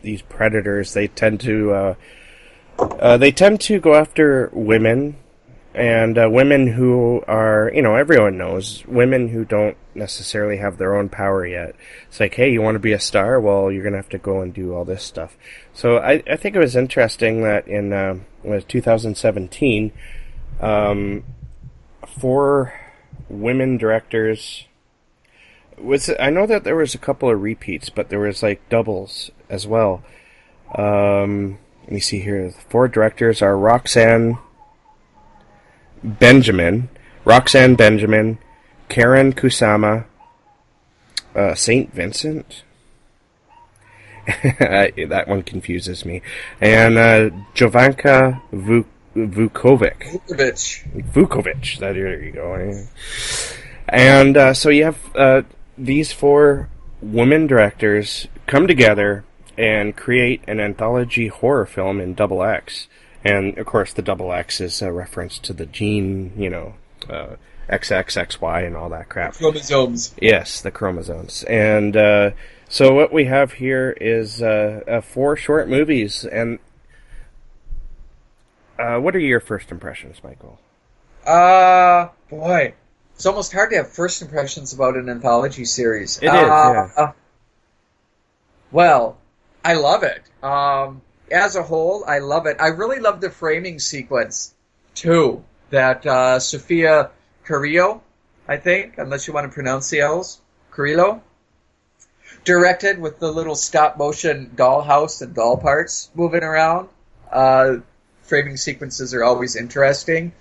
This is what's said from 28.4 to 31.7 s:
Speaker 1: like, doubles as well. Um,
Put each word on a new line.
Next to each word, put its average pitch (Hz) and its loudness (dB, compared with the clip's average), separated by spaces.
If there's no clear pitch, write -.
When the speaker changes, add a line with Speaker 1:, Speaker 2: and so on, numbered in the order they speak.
Speaker 1:
like, 101 -4
doubles 107 -4
as 101 -10
well. 104 0
Um, 101 0